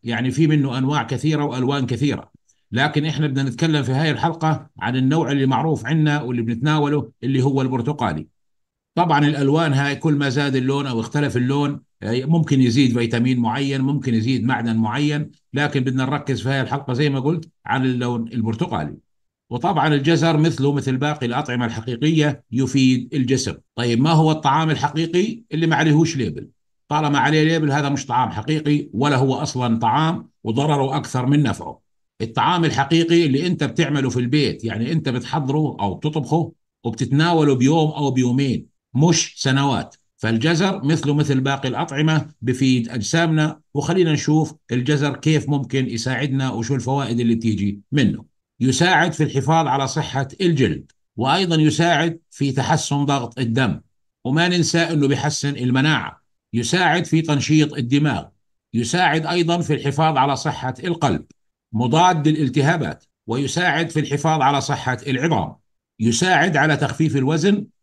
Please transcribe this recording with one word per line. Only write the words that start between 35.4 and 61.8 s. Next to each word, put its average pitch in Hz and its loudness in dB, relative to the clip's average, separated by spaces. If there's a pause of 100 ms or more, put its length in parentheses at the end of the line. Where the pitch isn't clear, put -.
أو 98 -4
بتطبخه 151 -2 (320)
وبتتناوله 143 2
بيوم 147 2
أو 143 -2
بيومين، 127 0 (280)
مش 160 2
سنوات. 135 0 (200)
فالجزر 160 0
مثله 147 0
مثل 143 2
باقي 139 -2
الأطعمة 147 0 (120)
بفيد 127 0
أجسامنا، 156 0 (140)
وخلينا 165 0
نشوف 151 0 (180)
الجزر 135 0
كيف 151 0
ممكن 135 -2
يساعدنا 131 -4
وشو 113 -4
الفوائد 123 -2
اللي 117 2
بتيجي 101 -2 (120)
منه. - 2 (360)
يساعد 165 2
في 156 0
الحفاظ 147 0
على 135 -2
صحة 139 -4 (120)
الجلد، 127 0 (240)
وأيضًا 165 0
يساعد 160 2 (120)
في 139 -4
تحسن 143 0
ضغط 135 -2
الدم، 120 0 (440)
وما 160 0
ننسى 175 0
أنه 151 0
بيحسن 143 -2
المناعة، 127 0 (300)
يساعد 160 0
في 160 0
تنشيط 151 2
الدماغ، 135 0 (500)
يساعد 156 0
أيضًا 170 0
في 151 -2
الحفاظ 147 0
على 135 2
صحة 131 -6 (100)
القلب، 165 -2 (480)
مضاد 151 2